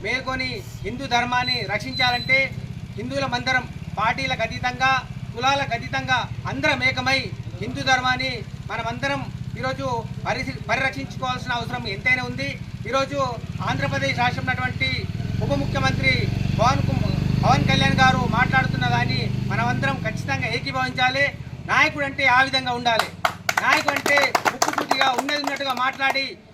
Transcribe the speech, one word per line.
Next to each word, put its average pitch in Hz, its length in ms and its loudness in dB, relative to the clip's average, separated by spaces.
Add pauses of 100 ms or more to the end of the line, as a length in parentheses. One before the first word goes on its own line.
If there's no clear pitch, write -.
మేల్కొని 254 600 -4 (180)
హిందూ 254 260 -6
ధర్మాన్ని 247 540 2
రక్షించాలంటే 254 880 0 (460)
హిందువులమందరం 254 720 -2 (280)
పార్టీలకు 247 440 0
అతీతంగా, 247 680 0 (260)
కులాలకు 262 380 2
అతీతంగా 233 560 -2 (180)
అందరం 269 360 0
ఏకమై 262 480 0 (300)
హిందూ 247 200 -6
ధర్మాన్ని 254 640 0 (280)
మనమందరం 247 640 -4 (240)
ఈరోజు 254 460 -2 (240)
పరిశీ-, 254 420 -4
పరిరక్షించుకోవాల్సిన 254 840 -2
అవసరం 240 360 -4
ఎంతైనా 247 360 0
ఉంది. 269 360 -6 (280)
ఈరోజు 269 300 0 (440)
ఆంధ్రప్రదేశ్ 269 580 0
రాష్ట్రం 247 260 2
ఉన్నటువంటి 254 600 -2 (360)
ఉప 277 100 2
ముఖ్యమంత్రి 262 720 2 (320)
పవన్ 262 220 4
కు-, - 600 2
పవన్ 277 240 6
కళ్యాణ్ 269 320 4
గారు 262 180 8
మాట్లాడుతున్న 254 680 2
దాన్ని 240 420 0 (180)
మనమందరం 247 580 0
ఖచ్చితంగా 254 420 -4
ఏకీభవించాలి. 254 880 0 (280)
నాయకుడు 294 400 2
అంటే 277 220 0
ఆ 247 140 8
విధంగా 269 300 0
ఉండాలి. 240 360 2 (540)
నాయకుడు 285 320 4
అంటే 277 400 4 (180)
ముక్కుసూటిగా - 580 2 (100)
ఉన్నది 294 220 -2
ఉన్నట్టుగా 277 320 -2
మాట్లాడి 269 640 -2 (160)